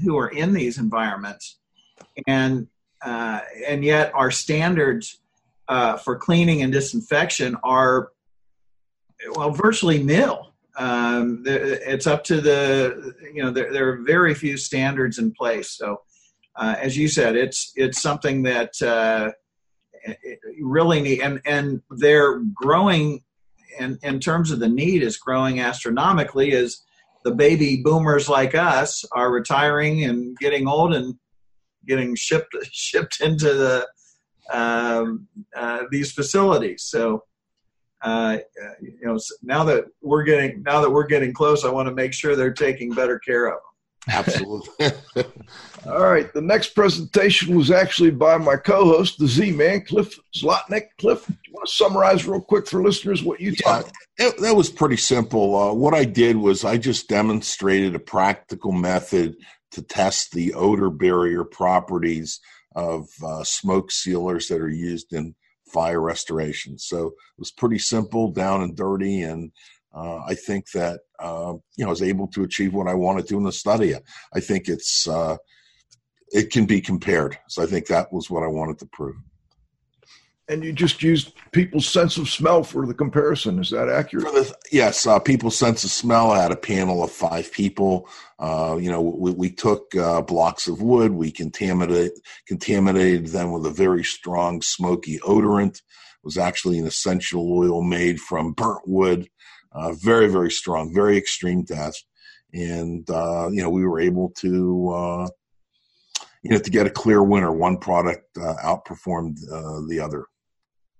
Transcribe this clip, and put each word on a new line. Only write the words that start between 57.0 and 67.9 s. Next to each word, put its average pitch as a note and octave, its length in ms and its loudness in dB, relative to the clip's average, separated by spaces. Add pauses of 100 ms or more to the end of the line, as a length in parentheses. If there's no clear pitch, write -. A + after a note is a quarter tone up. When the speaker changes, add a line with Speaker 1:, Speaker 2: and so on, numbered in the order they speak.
Speaker 2:
demonstrated G2 840 0
a D2+ 40 -6
practical F#2+ 720 -2
method F2+ 640 0 (360)
to - 100 -12
test - 500 -2
the F2 220 -2
odor G2 360 2
barrier F2 540 0
properties E2+ 960 -2 (360)
of, E2 340 -6 (160)
uh, D#2 180 -8
smoke F#2+ 480 -2
sealers F2+ 560 -4
that E2 140 -4
are D#2+ 80 -4
used E2+ 420 -8
in D#2+ 240 -8 (300)
fire E2 340 -2
restoration. D#2 800 -6
So E2+ 300 -6
it - 320 -16
was - 120 -14
pretty A2+ 280 -2
simple, A2+ 520 -2